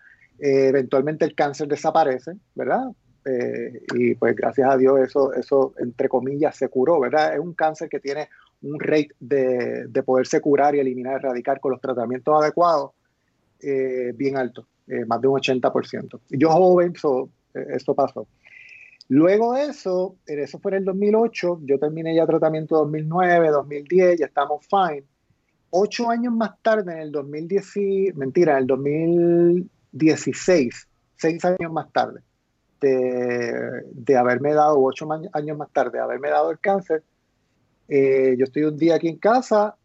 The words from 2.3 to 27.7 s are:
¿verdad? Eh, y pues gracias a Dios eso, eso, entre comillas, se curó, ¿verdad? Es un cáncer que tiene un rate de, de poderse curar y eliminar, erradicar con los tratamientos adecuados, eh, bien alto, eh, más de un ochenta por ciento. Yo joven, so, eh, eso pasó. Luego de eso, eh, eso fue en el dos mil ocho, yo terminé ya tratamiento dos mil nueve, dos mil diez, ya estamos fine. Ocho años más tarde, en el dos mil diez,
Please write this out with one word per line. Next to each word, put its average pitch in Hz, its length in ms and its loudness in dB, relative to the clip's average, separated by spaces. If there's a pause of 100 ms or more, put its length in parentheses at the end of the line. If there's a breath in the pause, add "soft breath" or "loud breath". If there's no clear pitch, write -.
¿verdad? 175 360 -4 (340)
Eh, 120 580 -6 (120)
y 120 200 2
pues 117 220 0
gracias 131 340 2
a 139 60 4
Dios 131 240 4
eso, 135 340 0
eso, 131 440 0
entre 131 300 -4
comillas, 135 480 -2
se 175 120 -4
curó, 143 320 2
¿verdad? 151 340 0
Es 147 60 -4
un 175 120 -8
cáncer 156 360 -4
que 139 120 -8
tiene 143 280 -8 (340 soft breath)
un 143 180 -10
rate 147 300 0 (100)
de, 123 680 -2
de 123 160 -4
poderse 127 380 0
curar 143 340 2
y 143 60 0
eliminar, 127 360 -4
erradicar 131 440 -4
con 135 120 -4
los 123 80 -8
tratamientos 127 600 -4
adecuados, 151 520 0 (680)
eh, 131 540 -4
bien 135 220 -4
alto, 123 300 -6 (200)
eh, 123 180 -6
más 117 160 -2
de 131 80 2
un 139 80 2
ochenta 131 360 0
por 123 140 -2
ciento. - 340 -12 (100)
Yo 147 200 2
joven, 180 460 4
so, 139 320 -2 (260)
eh, 135 200 -10
eso 135 200 -2
pasó. 127 320 -2 (840 loud breath)
Luego 202 460 4
de 277 120 -2
eso, 185 500 -4 (100)
eh, 147 160 -6
eso 143 160 -10
fue 196 140 -6
en 196 60 -2
el 196 60 -2
dos 185 100 -2
mil 208 200 2
ocho, 214 500 0
yo 139 140 0
terminé 160 360 -4
ya 160 120 4
tratamiento 160 500 0
dos 151 140 2
mil 156 180 -4
nueve, 175 400 4
dos 143 180 2
mil 147 180 -10
diez, 175 340 4
ya 143 80 0
estamos 147 400 -4
fine. 165 380 0 (680)
Ocho 208 400 0
años 233 240 -2
más 220 180 -2 (100)
tarde, 214 300 0
en 160 60 -10
el 156 140 -10
dos 143 140 -6
mil 151 220 -10
diez, 190 260 -4 (400)